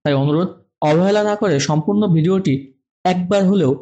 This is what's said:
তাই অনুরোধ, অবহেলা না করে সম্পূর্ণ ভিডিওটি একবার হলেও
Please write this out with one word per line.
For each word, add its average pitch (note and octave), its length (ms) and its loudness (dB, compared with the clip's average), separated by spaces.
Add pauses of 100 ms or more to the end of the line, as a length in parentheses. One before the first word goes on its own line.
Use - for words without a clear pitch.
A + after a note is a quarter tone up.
তাই C#3+ 220 -2
অনুরোধ, D3+ 260 0 (340)
অবহেলা F#3 420 2
না G#3 120 -2
করে G3 240 0
সম্পূর্ণ D#3+ 420 0 (120)
ভিডিওটি E3+ 400 0 (500)
একবার F3+ 460 0
হলেও E3 320 2